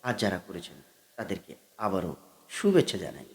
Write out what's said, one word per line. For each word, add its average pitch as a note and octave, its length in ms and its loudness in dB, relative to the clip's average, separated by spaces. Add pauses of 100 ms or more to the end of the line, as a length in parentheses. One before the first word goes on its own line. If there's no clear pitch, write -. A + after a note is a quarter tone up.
আর B2 100 0
যারা G2 240 2
করেছেন, - 400 -10 (380)
তাদেরকে G2 400 -8 (220)
আবারও F#2+ 380 0 (340)
শুভেচ্ছা F3+ 480 4
জানাই। - 380 -10